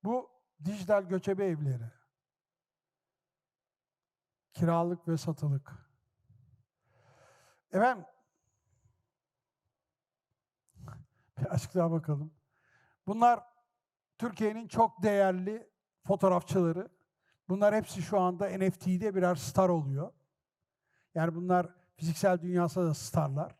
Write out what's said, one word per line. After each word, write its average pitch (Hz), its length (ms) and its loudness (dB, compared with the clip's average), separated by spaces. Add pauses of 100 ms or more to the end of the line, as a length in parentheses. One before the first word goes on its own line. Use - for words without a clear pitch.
Bu 240 260 -2 (340)
dijital 196 380 0
göçebe 190 440 -2
evleri. 139 440 -2 (2500)
Kiralık 170 560 -2
ve 165 80 0
satılık. 147 720 -6 (1800)
Efendim, 208 320 2 (3250)
bir - 80 -2
açık - 280 -4
daha 170 160 2
bakalım. 156 440 -4 (720)
Bunlar 226 340 4 (760)
Türkiye'nin 220 500 -4
çok 220 340 2
değerli 202 680 0 (360)
fotoğrafçıları. 185 840 0 (600)
Bunlar 202 260 2
hepsi 202 280 -4
şu 190 180 0
anda 180 280 0
N 190 220 0
F - 80 -8
T'de 185 360 -2
birer 180 200 2
star 190 340 2
oluyor. 151 440 -2 (1000)
Yani 165 200 0
bunlar 180 400 0 (220)
fiziksel 170 460 0
dünyasında 175 440 0
da 151 80 2
starlar. 151 640 -4